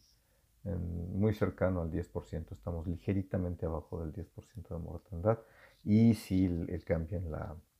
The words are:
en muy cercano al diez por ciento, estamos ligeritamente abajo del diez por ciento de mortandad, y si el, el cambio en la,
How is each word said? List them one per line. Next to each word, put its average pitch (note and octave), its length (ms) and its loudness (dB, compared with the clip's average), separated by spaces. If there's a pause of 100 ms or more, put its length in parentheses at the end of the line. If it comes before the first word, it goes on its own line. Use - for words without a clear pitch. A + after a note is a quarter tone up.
(640)
en F2 540 -4
muy G#2+ 140 4
cercano F#2 480 0
al E2 80 -2
diez E2 180 -4
por - 180 -8
ciento, D#2+ 280 -8
estamos E2+ 320 -6
ligeritamente F#2 800 -2
abajo D#2+ 360 -6
del D#2 100 -6
diez - 180 -10
por - 160 -18
ciento - 320 -10
de E2 40 -8
mortandad, E2+ 580 -2 (440)
y A2 300 8
si F#2+ 320 2
el, F2 240 0
el E2+ 140 -4
cambio E2 340 0
en E2+ 140 -6
la, D#2 240 -8 (240)